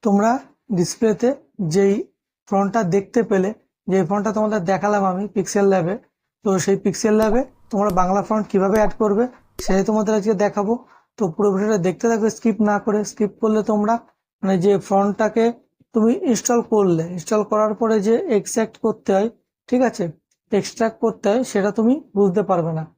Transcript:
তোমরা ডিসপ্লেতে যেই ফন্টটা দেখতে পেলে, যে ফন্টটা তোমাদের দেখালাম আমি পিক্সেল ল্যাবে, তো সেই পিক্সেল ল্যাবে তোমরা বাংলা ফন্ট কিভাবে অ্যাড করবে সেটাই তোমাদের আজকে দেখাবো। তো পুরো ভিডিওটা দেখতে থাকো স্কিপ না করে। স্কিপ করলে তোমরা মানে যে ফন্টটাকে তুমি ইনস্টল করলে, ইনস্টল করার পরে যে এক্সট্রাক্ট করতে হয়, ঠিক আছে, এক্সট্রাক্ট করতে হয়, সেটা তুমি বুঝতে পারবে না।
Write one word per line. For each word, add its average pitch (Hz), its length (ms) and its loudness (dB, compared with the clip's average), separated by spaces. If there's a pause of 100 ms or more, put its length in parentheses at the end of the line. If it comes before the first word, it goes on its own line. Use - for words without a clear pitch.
তোমরা 208 260 4 (480)
ডিসপ্লেতে 220 500 0 (460)
যেই 196 200 4 (540)
ফন্টটা 196 320 0 (140)
দেখতে 202 260 0 (100)
পেলে, 190 200 0 (420)
যে 190 60 2 (100)
ফন্টটা 202 280 -2
তোমাদের 214 240 -2 (100)
দেখালাম 202 320 0 (100)
আমি 190 120 -4 (100)
পিক্সেল 196 380 0
ল্যাবে, 185 220 0 (500)
তো 214 40 0 (160)
সেই 196 200 2
পিক্সেল 214 360 0
ল্যাবে 220 200 2 (320)
তোমরা 208 180 0 (100)
বাংলা 185 280 2
ফন্ট 214 240 0
কিভাবে 196 280 2
অ্যাড 208 120 2 (100)
করবে 214 220 2 (400)
সেটাই 190 260 0
তোমাদের 214 280 0
আজকে 214 160 0 (100)
দেখাবো। 202 280 -2 (440)
তো - 60 -4 (120)
পুরো 208 200 2
ভিডিওটা 208 240 0 (100)
দেখতে 180 220 -4
থাকো 226 160 0 (100)
স্কিপ 220 200 0 (140)
না 208 140 0
করে। 208 140 0 (120)
স্কিপ 202 220 -4 (100)
করলে 214 180 0 (100)
তোমরা 214 240 0 (480)
মানে 196 120 0 (100)
যে 202 80 4 (160)
ফন্টটাকে 208 560 0 (500)
তুমি 226 180 2 (180)
ইনস্টল 240 300 0 (120)
করলে, 180 320 2 (120)
ইনস্টল 214 340 -2
করার 214 300 0
পরে 226 160 0 (100)
যে 226 80 4 (240)
এক্সট্রাক্ট 220 360 -4 (100)
করতে 214 320 -4
হয়, 208 120 2 (400)
ঠিক 247 200 0
আছে, 214 160 -4 (540)
এক্সট্রাক্ট 220 460 -4
করতে - 260 -2
হয়, 247 120 2 (100)
সেটা 202 260 0
তুমি 226 160 2 (220)
বুঝতে 202 340 2
পারবে 165 280 0
না। 160 60 -6 (140)